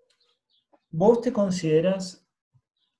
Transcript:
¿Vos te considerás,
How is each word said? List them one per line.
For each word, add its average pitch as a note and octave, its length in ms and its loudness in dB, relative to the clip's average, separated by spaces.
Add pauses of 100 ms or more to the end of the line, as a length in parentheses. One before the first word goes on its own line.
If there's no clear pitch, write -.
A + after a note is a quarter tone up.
(920)
¿Vos G#3+ 300 2
te A#3+ 120 -4
considerás, F#3 960 -2 (720)